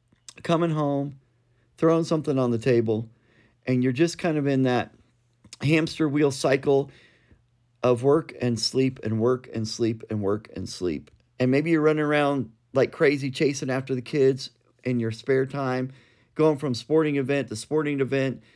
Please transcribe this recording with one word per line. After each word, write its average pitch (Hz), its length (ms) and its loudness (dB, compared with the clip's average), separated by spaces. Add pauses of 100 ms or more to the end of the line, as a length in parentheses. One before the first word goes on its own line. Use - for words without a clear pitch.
(420)
coming 170 280 0
home, 143 500 -2 (560)
throwing 165 280 2
something 151 340 -2
on 123 120 2
the 117 80 0
table, 113 500 2 (580)
and 127 180 0
you're 131 80 0
just 165 260 0
kind 160 180 -2
of 143 120 -2
in 135 160 2
that 123 280 0 (680)
hamster 156 480 0
wheel 143 240 2
cycle 139 580 2 (920)
of 123 200 2
work 151 380 2
and 120 180 0
sleep 131 440 0
and 110 180 -2
work 127 340 0
and 110 120 -4
sleep 113 440 -2
and 107 100 -4
work 104 340 -2
and 92 140 -8
sleep. 78 420 -6 (280)
And 127 120 2
maybe 151 200 2
you're 160 100 2
running 151 240 2
around 143 460 0 (220)
like 131 200 2
crazy 143 380 2
chasing 139 400 -2
after 131 240 -4
the 123 80 -4
kids 135 480 0 (340)
in 123 160 -2
your 113 100 -2
spare 131 360 0
time, 131 460 -4 (420)
going 156 240 2
from 135 160 -4
sporting 151 420 0
event 135 320 -2
to 113 80 -8
sporting 147 440 -2
event, 135 420 -2 (140)